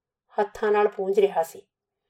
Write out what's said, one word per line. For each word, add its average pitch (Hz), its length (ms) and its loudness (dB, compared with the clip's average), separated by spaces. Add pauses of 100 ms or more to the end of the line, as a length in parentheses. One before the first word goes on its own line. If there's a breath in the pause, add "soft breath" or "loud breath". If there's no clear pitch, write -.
(400)
ਹੱਥਾਂ 208 320 -2
ਨਾਲ 208 160 4
ਪੂੰਝ 196 320 -2
ਰਿਹਾ 185 220 2
ਸੀ। - 200 -10 (480)